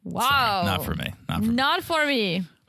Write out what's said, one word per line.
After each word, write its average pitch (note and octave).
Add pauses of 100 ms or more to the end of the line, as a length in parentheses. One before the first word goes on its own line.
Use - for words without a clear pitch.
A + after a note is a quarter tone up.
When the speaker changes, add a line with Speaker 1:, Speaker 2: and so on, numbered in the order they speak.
Speaker 1:
"Wow, G#3+
Speaker 2:
Sorry, -
not F#2
for D#2+
me. C2 (160)
Not -
for G#3
me. A3+
Speaker 1:
Not C#4+
for D#4
me." G#3 (260)